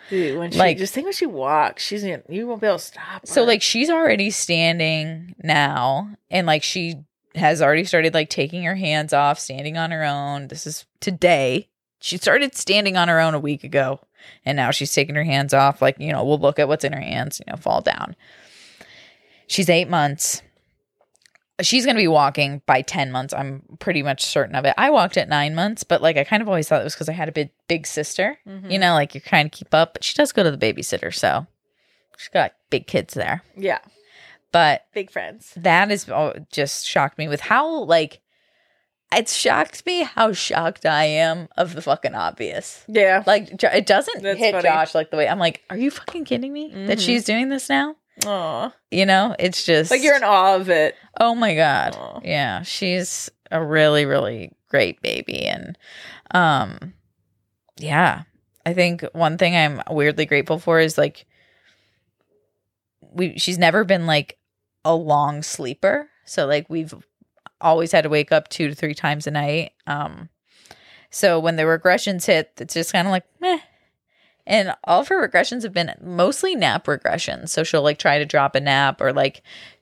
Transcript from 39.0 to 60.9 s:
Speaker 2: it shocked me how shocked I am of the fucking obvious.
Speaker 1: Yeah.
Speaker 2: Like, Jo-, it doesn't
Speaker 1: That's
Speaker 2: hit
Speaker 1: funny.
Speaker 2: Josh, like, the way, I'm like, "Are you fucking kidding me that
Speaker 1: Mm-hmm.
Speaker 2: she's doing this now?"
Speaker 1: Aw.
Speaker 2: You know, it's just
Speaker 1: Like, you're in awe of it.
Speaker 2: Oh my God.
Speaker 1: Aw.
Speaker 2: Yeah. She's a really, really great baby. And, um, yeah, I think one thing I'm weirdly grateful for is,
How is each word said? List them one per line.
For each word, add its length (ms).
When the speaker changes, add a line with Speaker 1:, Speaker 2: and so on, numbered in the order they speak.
Speaker 2:
it 140
shocked 580
me 180
how 280
shocked 540
I 180
am 520
of 180
the 80
fucking 320
obvious. 760
Speaker 1:
Yeah. 380
Speaker 2:
Like, 300
Jo-, 120
it 180
doesn't 360
Speaker 1:
That's 160
Speaker 2:
hit 140
Speaker 1:
funny. 100
Speaker 2:
Josh, 320
like, 160
the 60
way, 120
I'm 100
like, 320
"Are 60
you 140
fucking 360
kidding 260
me 160
that 100
Speaker 1:
Mm-hmm. 20
Speaker 2:
she's 240
doing 260
this 180
now?" 280
Speaker 1:
Aw. 460
Speaker 2:
You 160
know, 320
it's 260
just 260
Speaker 1:
Like, 120
you're 140
in 60
awe 340
of 120
it. 280
Speaker 2:
Oh 160
my 200
God. 420
Speaker 1:
Aw. 280
Speaker 2:
Yeah. 380
She's 680
a 120
really, 420
really 480
great 320
baby. 460
And, 320
um, 600
yeah, 440
I 80
think 280
one 260
thing 180
I'm 340
weirdly 360
grateful 320
for 200
is, 200